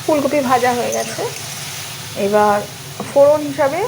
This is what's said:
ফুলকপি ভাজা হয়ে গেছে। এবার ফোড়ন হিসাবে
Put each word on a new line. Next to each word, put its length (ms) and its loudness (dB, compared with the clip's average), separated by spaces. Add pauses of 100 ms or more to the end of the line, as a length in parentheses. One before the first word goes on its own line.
ফুলকপি 360 2 (100)
ভাজা 280 4
হয়ে 200 -2
গেছে। 240 -6 (1040)
এবার 320 4 (520)
ফোড়ন 300 6 (100)
হিসাবে 380 0